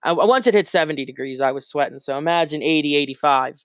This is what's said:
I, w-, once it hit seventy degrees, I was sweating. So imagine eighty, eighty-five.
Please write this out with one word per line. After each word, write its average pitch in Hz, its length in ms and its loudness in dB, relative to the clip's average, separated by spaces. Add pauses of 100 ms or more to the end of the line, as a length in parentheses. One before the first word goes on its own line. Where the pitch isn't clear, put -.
I, - 60 -2
w-, 170 180 2
once 254 200 4
it 233 60 2
hit 202 140 4
seventy 156 380 -2
degrees, 131 360 -8
I 135 100 2
was 135 160 -8
sweating. 139 320 -2
So 139 180 -6
imagine 156 440 0
eighty, 147 340 0
eighty-five. 135 680 0